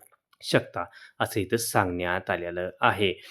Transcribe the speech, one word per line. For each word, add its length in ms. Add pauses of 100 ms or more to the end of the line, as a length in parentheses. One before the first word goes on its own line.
(420)
शकता 420 (360)
असं 200
इथं 160
सांगण्यात 720
आलेलं 400 (100)
आहे. 320 (180)